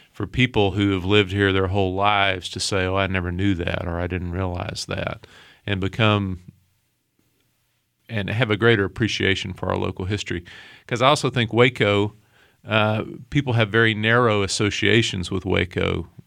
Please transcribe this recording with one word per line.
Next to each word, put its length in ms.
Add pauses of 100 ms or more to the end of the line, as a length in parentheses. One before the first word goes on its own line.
(120)
for 140
people 460
who 180
have 140
lived 260
here 220
their 160
whole 260
lives 540
to 100
say, 260
"Oh, 120
I 100
never 240
knew 240
that," 320
or, 140
"I 80
didn't 240
realize 560
that," 400 (360)
and 160
become 600 (1700)
and 200
have 220
a 60
greater 280
appreciation 680
for 160
our 80
local 300
history. 360 (460)
'Cause 140
I 40
also 240
think 220
Waco, 640 (520)
uh, 380 (260)
people 220
have 160
very 260
narrow 480
associations 880
with 140
Waco 640 (180)